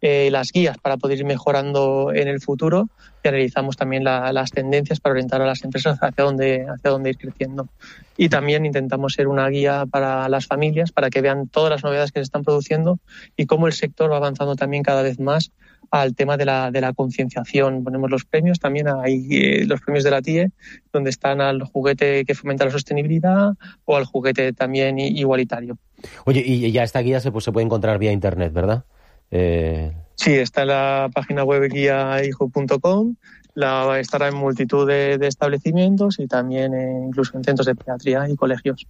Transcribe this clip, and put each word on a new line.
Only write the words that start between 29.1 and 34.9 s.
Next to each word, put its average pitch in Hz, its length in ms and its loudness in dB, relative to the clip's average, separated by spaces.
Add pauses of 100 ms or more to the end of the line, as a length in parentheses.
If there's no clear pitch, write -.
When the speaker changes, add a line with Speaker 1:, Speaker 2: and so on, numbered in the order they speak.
Speaker 2:
Eh, 82 640 0 (240)
Speaker 1:
Sí, - 180 2
está 135 280 0
en 135 60 0
la 135 440 0
página 139 320 -2
web 139 280 2
guia 135 520 0
hijo 139 260 -2
punto 139 300 0
com, 208 360 2 (400)
la, 135 440 0
estará 143 280 -2
en 143 80 -2
multitud 139 520 0
de, 139 300 2